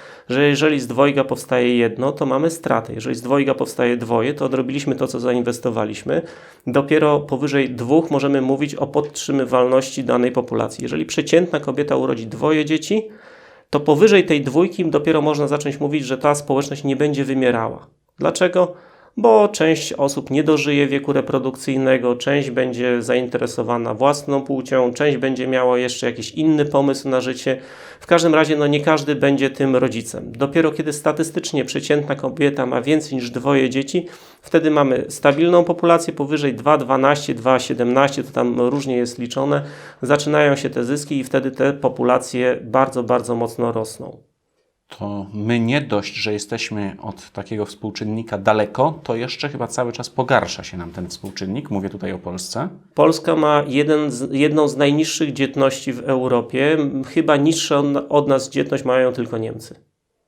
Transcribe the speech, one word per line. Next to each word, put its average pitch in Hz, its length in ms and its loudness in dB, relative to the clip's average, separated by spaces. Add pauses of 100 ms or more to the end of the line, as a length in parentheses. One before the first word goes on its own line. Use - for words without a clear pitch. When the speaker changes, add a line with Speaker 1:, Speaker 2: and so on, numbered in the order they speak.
(280)
Speaker 1:
że 139 200 2
jeżeli 143 320 2
z 123 60 -6
dwojga 135 380 2
powstaje 123 520 0
jedno, 120 360 0
to 143 140 -4
mamy 139 240 2
stratę. 120 440 -2
Jeżeli 117 220 -6
z 120 60 -10
dwojga 135 320 2
powstaje 127 420 0
dwoje, 120 380 0
to 143 100 -4
odrobiliśmy 135 520 -2
to, 135 100 -2
co 127 140 -8
zainwestowaliśmy. 120 1000 -2 (440)
Dopiero 147 540 2
powyżej 139 500 -2
dwóch 123 400 2
możemy 139 300 2
mówić 139 340 0
o 143 120 -2
podtrzymywalności 131 1160 0
danej 123 280 2
populacji. 113 500 -4
Jeżeli 147 240 -4
przeciętna 165 540 2
kobieta 147 360 -2
urodzi 131 300 -2
dwoje 151 380 0
dzieci, 156 440 -2 (640)
to 147 100 0
powyżej 175 460 6
tej 151 140 2
dwójki 160 500 0
dopiero 151 320 2
można 147 260 0
zacząć 143 320 -4
mówić, 147 240 -2
że 127 140 -4
ta 147 160 2
społeczność 143 500 -2
nie 139 120 0
będzie 143 280 0
wymierała. 123 640 0 (320)
Dlaczego? 175 560 2 (420)
Bo 208 320 6
część 160 440 0
osób 139 380 -2
nie 143 140 2
dożyje 143 420 2
wieku 139 260 -2
reprodukcyjnego, 131 1040 0
część 135 340 -2
będzie 123 520 0
zainteresowana 120 920 -2
własną 139 480 0
płcią, 131 500 0
część 143 240 0
będzie 131 300 -2
miała 127 320 2
jeszcze 123 280 -2
jakiś 120 240 -6
inny 156 340 2
pomysł 139 440 0
na 131 120 0
życie. 127 400 -4 (400)
W - 60 -20
każdym 170 280 4
razie, 156 220 4
no, 147 100 2
nie 147 140 2
każdy 147 340 2
będzie 135 360 2
tym 135 260 2
rodzicem. 117 560 -2
Dopiero 147 400 0
kiedy 151 200 -4
statystycznie 160 720 -2
przeciętna 147 500 -2
kobieta 139 520 -2
ma 127 160 -2
więcej 151 320 0
niż 120 160 -6
dwoje 131 400 2
dzieci, 139 360 -2 (360)
wtedy 156 280 2
mamy 135 380 2
stabilną 170 560 4
populację, 170 480 2
powyżej 143 420 -2
dwa 143 240 2
dwanaście, 135 560 2
dwa 123 240 2
siedemnaście, 123 640 0
to - 60 -14
tam 120 300 0
różnie 131 360 0
jest 120 220 -4
liczone, 135 440 -2 (400)
zaczynają 147 540 2
się 139 140 -4
te 123 140 -4
zyski 143 340 -4
i 131 60 -4
wtedy 131 260 -2
te 135 220 0
populacje 127 880 0
bardzo, 131 400 0
bardzo 120 320 0
mocno 117 380 -2
rosną. 113 460 -8 (680)
Speaker 2:
To 101 440 -8
my 110 280 0
nie 123 200 2
dość, 104 340 -4
że - 180 -4
jesteśmy 104 720 -6
od - 280 -12
takiego 104 360 -6
współczynnika 107 720 -6
daleko, 107 640 2
to 117 140 -4
jeszcze 123 320 -6
chyba 127 180 -6
cały 120 260 -4
czas 120 180 -12
pogarsza 120 540 0
się - 120 -14
nam 87 160 -10
ten 90 160 -10
współczynnik. 101 640 -8
Mówię 98 180 -4
tutaj 95 240 -8
o 92 60 -8
Polsce. 92 500 -8 (260)
Speaker 1:
Polska 160 420 2
ma 151 300 4
jeden 147 440 2
z, 123 220 -6
jedną 147 360 4
z 143 80 -4
najniższych 147 560 2
dzietności 135 600 0
w 120 80 -10
Europie. 127 760 0 (300)
Chyba 156 300 2
niższą 143 720 2
od 143 200 2
nas 135 220 0
dzietność 139 340 -2
mają 127 280 2
tylko 117 260 -6
Niemcy. 110 360 -8 (540)